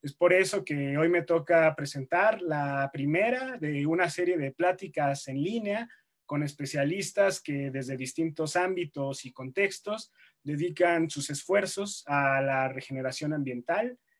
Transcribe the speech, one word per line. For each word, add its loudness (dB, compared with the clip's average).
Es -8
por 4
eso 4
que -2
hoy 4
me 2
toca 4
presentar 0
la 0
primera 0
de -2
una 2
serie 0
de -2
pláticas 0
en -2
línea -2
con -2
especialistas 0
que -4
desde -6
distintos -4
ámbitos -2
y -14
contextos -4
dedican 2
sus -6
esfuerzos -2
a 2
la 0
regeneración -6
ambiental -4